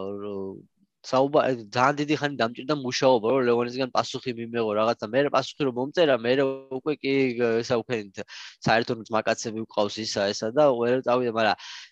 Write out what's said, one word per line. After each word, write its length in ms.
რო 200
საუბა-, 400
ძალიან 320
დიდი 200
ხანი 200
დამჭირდა 400
მუშაობა, 520
რომ 160
ლევანისგან 480
პასუხი 420
მიმეღო 380
რაღაცა. 360
მე 180
პასუხი 380
რომ 120
მომწერა, 400
მე 160
უკვე 260
კი, 180
ესა, 240
უკვე 180
საერთოდ 500
მაკაცები 560
ვყავს, 360
ისა, 280
ესა 240
და 200
ვერ 300
წავიდა, 320
მაგრამ 260